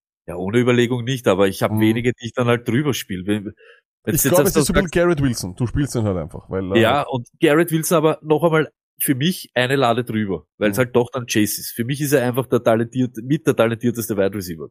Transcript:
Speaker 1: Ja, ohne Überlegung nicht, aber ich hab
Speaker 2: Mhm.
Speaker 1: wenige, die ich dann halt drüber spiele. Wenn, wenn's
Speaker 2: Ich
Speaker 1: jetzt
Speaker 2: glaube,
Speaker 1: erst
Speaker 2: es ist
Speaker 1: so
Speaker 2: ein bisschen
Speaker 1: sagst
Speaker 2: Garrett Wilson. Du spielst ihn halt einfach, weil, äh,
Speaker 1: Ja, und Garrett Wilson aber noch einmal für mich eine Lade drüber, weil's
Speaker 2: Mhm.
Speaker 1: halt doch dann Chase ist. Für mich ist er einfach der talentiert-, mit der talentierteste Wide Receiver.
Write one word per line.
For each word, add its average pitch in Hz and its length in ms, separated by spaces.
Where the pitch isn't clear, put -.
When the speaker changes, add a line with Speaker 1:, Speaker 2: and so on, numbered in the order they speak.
Speaker 1:
Ja, 82 100
ohne 95 220
Überlegung 120 460
nicht, 123 240
aber 98 180
ich 98 160
hab 110 100
Speaker 2:
Mhm. 110 80
Speaker 1:
wenige, 117 340
die - 120
ich 113 60
dann 120 160
halt 120 180
drüber 135 280
spiele. 90 320
Wenn, 104 180
wenn's 104 100
Speaker 2:
Ich - 60
Speaker 1:
jetzt 147 120
Speaker 2:
glaube, 139 180
Speaker 1:
erst - 140
Speaker 2:
es 156 60
ist - 40
Speaker 1:
so 190 60
Speaker 2:
ein - 20
bisschen 156 120
Speaker 1:
sagst - 80
Speaker 2:
Garrett 170 280
Wilson. 117 320
Du 120 140
spielst 135 260
ihn 120 80
halt 101 140
einfach, - 340
weil, 92 220
äh, 110 80
Speaker 1:
Ja, 127 220
und 123 260
Garrett 165 300
Wilson 160 280
aber 156 240
noch 151 200
einmal 160 300
für 147 140
mich 151 400
eine 127 220
Lade 120 260
drüber, 107 440
weil's 104 200
Speaker 2:
Mhm. - 20
Speaker 1:
halt 127 160
doch 120 160
dann 123 140
Chase - 340
ist. - 160
Für 120 80
mich 131 160
ist 147 120
er 123 140
einfach 123 220
der 123 160
talentiert-, 120 580
mit 147 240
der 135 80
talentierteste 113 640
Wide 98 180
Receiver. 85 360